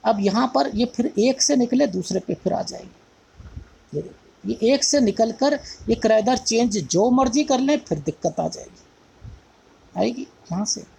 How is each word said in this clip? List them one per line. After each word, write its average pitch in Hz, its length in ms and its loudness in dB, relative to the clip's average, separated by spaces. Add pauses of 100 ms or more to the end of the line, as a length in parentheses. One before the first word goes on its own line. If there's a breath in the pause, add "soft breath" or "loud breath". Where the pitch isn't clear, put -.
अब 220 160 2
यहाँ 202 340 2
पर 277 200 2
ये 226 120 0
फिर - 320 -2
एक 262 240 2
से 294 140 2
निकले 254 300 2
दूसरे 185 340 -2
पे - 140 -6
फिर 175 180 -2
आ 170 100 -2
जाएगी। - 1300 -16
ये 147 60 -4
देखो, - 460 -14
ये 226 260 2
एक 277 100 0
से 294 160 2
निकल 226 320 2
कर 277 260 0 (300 loud breath)
ये 226 60 2
किराएदार 220 440 2
change 226 480 0
जो 202 240 2
मर्जी 254 340 2
कर 262 140 0
ले, 277 180 2
फिर - 220 -4
दिक्कत - 420 -4
आ 160 80 -2
जाएगी, - 340 -14 (1120)
आएगी 233 300 -2 (260)
यहाँ 196 120 -4
से। - 200 -6 (140)